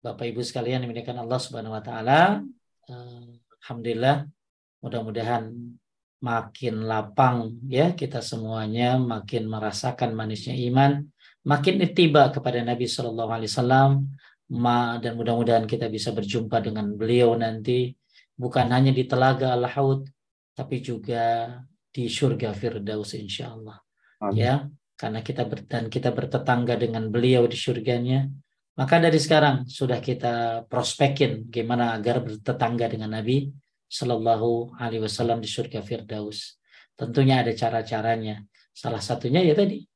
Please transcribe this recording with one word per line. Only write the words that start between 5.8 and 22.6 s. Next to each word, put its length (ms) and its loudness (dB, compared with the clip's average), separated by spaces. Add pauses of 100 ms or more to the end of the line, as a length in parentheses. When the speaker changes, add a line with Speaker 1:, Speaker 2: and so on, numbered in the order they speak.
Speaker 1:
makin 640 -4
lapang 800 0
ya 320 2
kita 240 -6
semuanya, 800 -2
makin 480 -4
merasakan 640 -4
manisnya 400 -6 (160)
iman, 400 4 (400)
makin 320 4
ittiba 480 6
kepada 320 -2
Nabi 240 -2
sallallahu 560 -4
alaihi 80 -4
wasallam, 560 6 (480)
ma-, 480 2
dan 160 -4
mudah-mudahan 480 2
kita 240 -2
bisa 240 -4
berjumpa 480 -2
dengan 320 -4
beliau 480 4
nanti, 560 -2 (400)
bukan 320 0
hanya 240 6
di 160 2
telaga 480 4
Al-Haud, 560 0 (400)
tapi 320 -8
juga 720 -2 (340)
di 160 -4
surga 480 0
Firdaus 640 -6